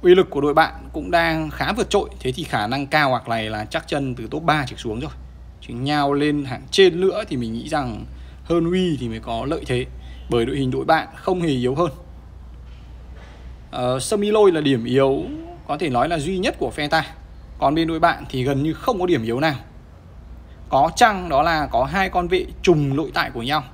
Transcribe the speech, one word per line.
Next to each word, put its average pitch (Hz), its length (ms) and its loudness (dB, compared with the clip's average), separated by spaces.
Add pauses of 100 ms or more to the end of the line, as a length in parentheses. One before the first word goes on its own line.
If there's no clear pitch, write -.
Uy 180 120 10
lực 180 160 4
của 143 100 -2
đội 143 140 2
bạn - 380 2
cũng 170 180 -6
đang 160 400 2
khá 147 220 -4
vượt 208 180 -2
trội. 202 200 2 (100)
Thế 127 120 -4
thì 156 120 -6
khả 110 220 -2
năng 135 200 -2
cao 147 240 4
hoặc 120 180 -2
này 113 220 -2
là 107 140 -6
chắc 156 240 -6
chân 139 260 -2
từ 120 160 -10
top 151 120 -6
ba 151 240 2
trở - 100 -12
xuống 113 240 -6
rồi. 147 100 -6 (500)
Chứ - 140 -12
nhau 143 380 0
lên 147 320 2
hạng 127 260 -8
trên 180 300 6
nữa 190 280 0
thì 151 80 -4
mình 117 160 -4
nghĩ 117 160 -8
rằng 131 360 -4 (400)
hơn 165 260 0
Uy 180 300 0
thì 120 80 -4
mới 113 120 -8
có 117 240 -6
lợi 147 220 -4
thế. 127 200 -2 (440)
Bởi 117 160 2
đội 143 100 -2
hình 135 140 0
đội - 140 -2
bạn 156 300 2
không 180 260 -2
hề 170 80 0
yếu 127 260 0
hơn. 165 160 0 (1800)
Ờ, 127 300 -2
Sơ 214 160 -2
Mi 208 140 2
Lôi 208 220 8
là 160 80 2
điểm 139 240 2
yếu 135 380 4 (440)
có 175 120 -4
thể 165 120 -2
nói 123 180 2
là 170 100 0
duy 175 200 -2
nhất 220 200 -2
của 131 120 -2
phe 147 180 -6
ta. 160 180 2 (520)
Còn 143 160 2
bên 165 140 2
đội 160 120 -2
bạn 165 280 2
thì 127 160 -2
gần 139 180 0
như 156 100 0
không 208 280 -2
có 180 60 -2
điểm 160 160 2
yếu 117 180 -2
nào. 151 140 2 (1120)
Có 143 280 4
chăng 196 320 4
đó 143 140 2
là 160 240 2
có 139 180 2
hai 185 240 0
con 175 200 0
vệ 180 180 0 (160)
trùng 147 340 4
nội 160 180 -2
tại 156 160 -2
của 117 120 -8
nhau. 143 200 -2 (120)